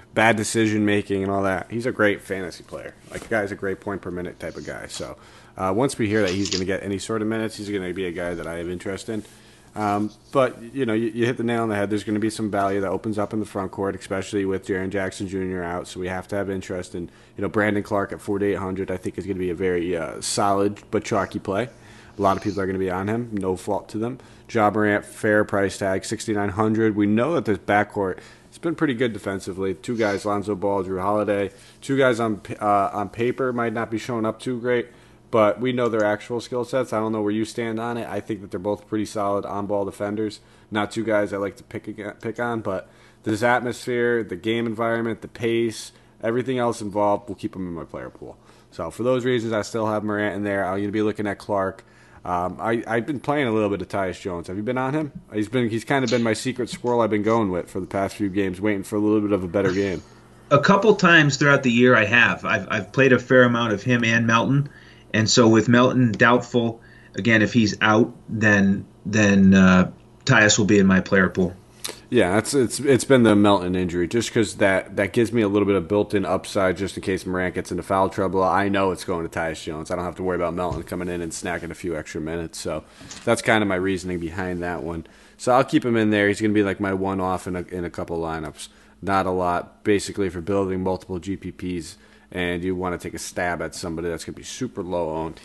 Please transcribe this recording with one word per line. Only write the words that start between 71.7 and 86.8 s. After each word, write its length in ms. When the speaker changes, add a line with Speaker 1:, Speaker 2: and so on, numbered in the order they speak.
Speaker 1:
Yeah, 220
that's, 220
it's, 260
it's 240
been 180
the 140
Melton 400
injury, 320
just 240
'cause 240
that, 400
that 160
gives 200
me 100
a 60
little 180
bit 100
of 100
built-in 380
upside 520
just 200
in 60
case 220
Morant 300
gets 160
into 140
foul 240
trouble. 340
I 260
know 220
it's 140
going 240
to 100
Tyus 240
Jones. 280
I 60
don't 80
have 120
to 80
worry 120
about 180
Melton 280
coming 260
in 120
and 100
snacking 400
a 40
few 220
extra 240
minutes. 380
So 240
that's 180
kinda 220
my 120
reasoning 420
behind 440
that 200
one. 240
So 160
I'll 120
keep 200
him 120
in 140
there. 160
He's 140
gonna 120
be, 120
like, 160